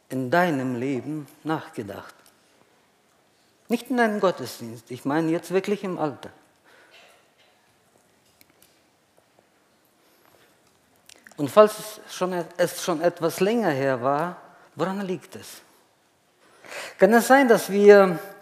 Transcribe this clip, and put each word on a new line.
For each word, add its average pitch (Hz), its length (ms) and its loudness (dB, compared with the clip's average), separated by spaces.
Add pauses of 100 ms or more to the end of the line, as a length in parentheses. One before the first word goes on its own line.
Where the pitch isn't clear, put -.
in 131 220 -6
deinem 139 460 0
Leben 139 500 -6 (180)
nachgedacht? 120 720 -10 (1500)
Nicht 233 200 -4
in 247 120 0
einem 214 200 0
Gottesdienst, 123 680 -4
ich 127 160 -14
meine 160 240 0
jetzt 165 200 -6
wirklich 190 320 -4
im 185 160 -8
Alltag. 147 340 -8 (4000)
Und 143 100 -4
falls 208 300 4
es - 360 -16
schon, 180 300 -4 (140)
es - 260 -4
schon 160 160 -4
etwas 170 400 -2
länger 208 300 0
her 135 320 -2
war, 147 340 -2 (380)
woran 185 260 -6
liegt 180 360 -10
es? - 260 -20 (1400)
Kann 190 160 6
es 233 120 4
sein, 269 220 6
dass 202 220 2
wir 202 480 8 (240)